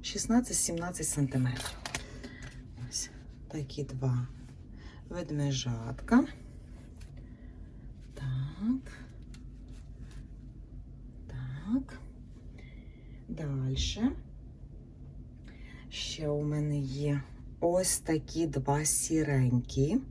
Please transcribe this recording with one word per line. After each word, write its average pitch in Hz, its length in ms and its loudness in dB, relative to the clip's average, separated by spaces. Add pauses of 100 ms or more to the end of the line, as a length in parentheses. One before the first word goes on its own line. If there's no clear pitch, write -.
шістнадцять-сімнадцять 175 1040 2
сантиметрів. 127 680 4 (1120)
Ось - 200 -4 (380)
такі 147 360 -4
два 127 440 2 (800)
ведмежатка. 143 1120 4 (1900)
Так. 151 760 0 (2250)
Так. 147 720 -2 (1300)
Дальше. 143 840 2 (1800)
Ще - 400 -2
у 147 140 4
мене 147 360 4
є 143 420 2 (380)
ось 180 400 6
такі 160 480 2
два 139 380 4
сіренькі. 139 1120 6 (140)